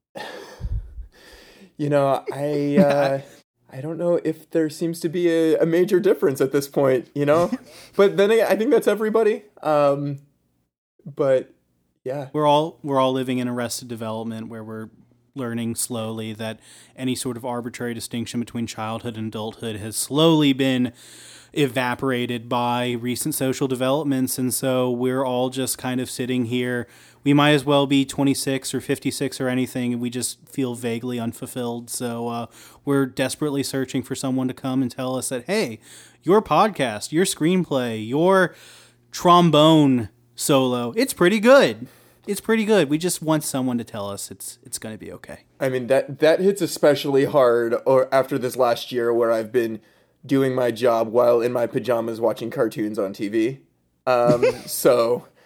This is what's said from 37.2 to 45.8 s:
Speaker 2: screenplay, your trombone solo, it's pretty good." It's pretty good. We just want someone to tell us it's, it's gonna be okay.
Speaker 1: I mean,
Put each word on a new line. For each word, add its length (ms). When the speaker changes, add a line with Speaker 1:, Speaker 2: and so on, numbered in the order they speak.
Speaker 2:
screenplay, 840
your 480
trombone 1000
solo, 600
it's 180
pretty 260
good." 460
It's 140
pretty 240
good. 240
We 80
just 240
want 240
someone 320
to 80
tell 240
us 220
it's, 320
it's 160
gonna 180
be 160
okay. 280
Speaker 1:
I 80
mean, 200